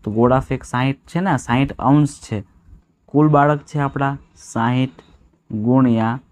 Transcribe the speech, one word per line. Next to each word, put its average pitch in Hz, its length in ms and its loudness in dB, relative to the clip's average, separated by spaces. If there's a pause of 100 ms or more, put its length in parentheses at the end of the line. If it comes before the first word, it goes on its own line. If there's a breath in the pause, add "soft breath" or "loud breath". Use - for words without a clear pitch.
તો 104 140 -6
ગોળાફેંક 127 540 2
સાહીઠ 131 380 -2
છે 175 160 -4
ને, 175 80 0 (120)
સાહીઠ 127 280 0 (160)
અંશ 147 340 2
છે. 107 140 -8 (720)
કુલ 151 240 2
બાળક 147 380 2
છે 147 140 -4
આપણા 139 280 -4 (320)
સાહીઠ 123 580 -4 (640)
ગુણ્યા 120 480 2 (180)